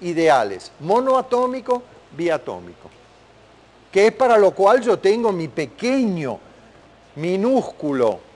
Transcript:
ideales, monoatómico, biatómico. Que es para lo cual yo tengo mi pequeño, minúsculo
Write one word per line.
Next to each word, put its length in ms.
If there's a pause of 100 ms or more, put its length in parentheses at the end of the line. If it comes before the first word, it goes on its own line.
ideales, 760
monoatómico, 1040 (320)
biatómico. 760 (1000)
Que 160
es 60
para 240
lo 140
cual 300
yo 180
tengo 320
mi 160
pequeño, 920 (760)
minúsculo 1040 (160)